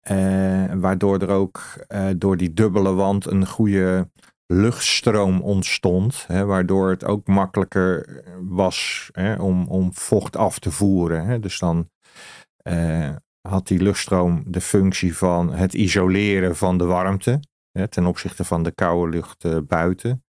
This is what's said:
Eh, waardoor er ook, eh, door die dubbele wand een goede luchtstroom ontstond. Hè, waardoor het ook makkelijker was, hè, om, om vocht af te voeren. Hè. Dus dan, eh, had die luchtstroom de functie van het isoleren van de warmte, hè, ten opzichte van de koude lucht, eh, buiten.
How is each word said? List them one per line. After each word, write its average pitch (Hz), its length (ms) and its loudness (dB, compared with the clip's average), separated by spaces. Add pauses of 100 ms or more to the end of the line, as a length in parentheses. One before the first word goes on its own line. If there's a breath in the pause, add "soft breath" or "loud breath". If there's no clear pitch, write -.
Eh, 95 720 0
waardoor 95 440 2
er 90 100 -2
ook, 98 300 0 (280)
eh, 98 300 -4
door 95 200 2
die 87 160 -2
dubbele 98 400 2
wand 98 340 0
een 95 200 0
goede 92 640 0 (360 soft breath)
luchtstroom 101 920 2
ontstond. 95 880 0
Hè, 92 180 0
waardoor 95 460 2
het 92 140 -4
ook 104 220 -2
makkelijker 95 960 0 (200)
was, 92 680 -2
hè, 98 220 -2
om, 92 340 0
om 92 260 -2
vocht - 420 -2
af 101 220 0
te - 120 -6
voeren. 85 560 2
Hè. 120 140 -2
Dus 101 180 -8
dan, 85 300 0 (680 loud breath)
eh, 82 540 -2 (380)
had 92 200 -2
die 90 140 2
luchtstroom 90 640 0
de 92 140 -4
functie 92 560 2
van 87 380 0
het 92 200 0
isoleren 95 800 2
van 90 220 2
de 87 60 2
warmte, 92 560 0 (300)
hè, 95 180 -4
ten 90 180 0
opzichte 92 380 -4
van 85 180 0
de 82 100 -2
koude 87 440 2
lucht, - 280 -8
eh, 82 220 0
buiten. 90 640 -2